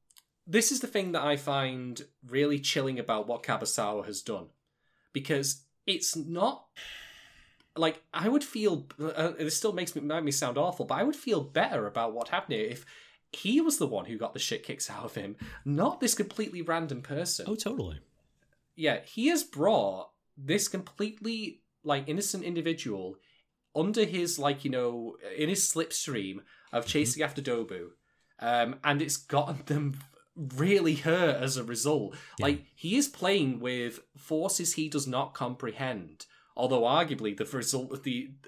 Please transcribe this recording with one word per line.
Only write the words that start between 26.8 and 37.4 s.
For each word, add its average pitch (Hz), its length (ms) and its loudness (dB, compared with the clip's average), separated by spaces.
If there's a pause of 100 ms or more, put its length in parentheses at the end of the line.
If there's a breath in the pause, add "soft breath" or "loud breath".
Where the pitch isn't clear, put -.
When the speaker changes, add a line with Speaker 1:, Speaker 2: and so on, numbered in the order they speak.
Speaker 2:
Mm-hmm. - 60 -6
Speaker 1:
chasing 147 340 2
after 139 180 -4
Dobu, 107 500 -4 (480)
um, 120 440 2
and 143 180 4
it's 139 160 0
gotten 143 480 0
them 139 340 -2 (360)
really 165 600 4
hurt 160 460 4
as 135 160 0
a 120 60 -4
result. 117 520 0 (220 loud breath)
Speaker 2:
Yeah. 139 80 0
Speaker 1:
Like, 147 200 2 (100)
he 180 200 -2
is 285 120 4
playing 165 520 2
with 120 420 -4 (160)
forces 165 560 0
he 156 140 0
does 143 200 0
not 131 260 -2
comprehend. 120 920 -6 (300 soft breath)
Although 123 260 4
arguably 120 540 2
the 107 100 -2